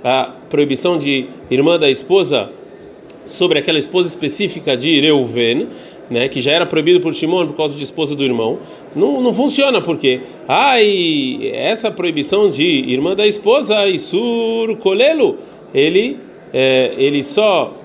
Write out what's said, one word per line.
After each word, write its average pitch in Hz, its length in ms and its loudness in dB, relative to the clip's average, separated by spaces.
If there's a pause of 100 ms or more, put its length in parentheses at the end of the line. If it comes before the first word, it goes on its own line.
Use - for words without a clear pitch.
a 131 280 0 (180)
proibição 147 480 0
de 143 280 -2 (240)
irmã 151 300 2
da 151 100 2
esposa 139 600 0 (760)
sobre 170 320 0
aquela 160 180 -2
esposa 175 300 -2
específica 156 680 -4
de 143 240 2
Reuven, 127 680 2 (420)
né, 120 180 0
que 139 140 -4
já 139 100 0
era 170 140 2
proibido 165 340 2
por 170 140 -2
Shimon 170 340 0
por 147 80 -8
causa 151 200 -4
de 147 80 -8
esposa 147 320 -4
do 139 80 -2
irmão, 117 360 0 (360)
não, 254 260 0
não 247 120 2
funciona, 269 480 2
porque, 135 400 0 (260)
ai, 170 1040 2
essa 202 380 -2
proibição 180 580 0
de 139 140 -2
irmã 143 520 0
da 208 120 2
esposa, 208 600 2
Isur 226 920 -2
Kolelo, 233 600 2 (360)
ele, 180 440 2 (340)
é, 131 460 2
ele 143 260 2
só 185 600 0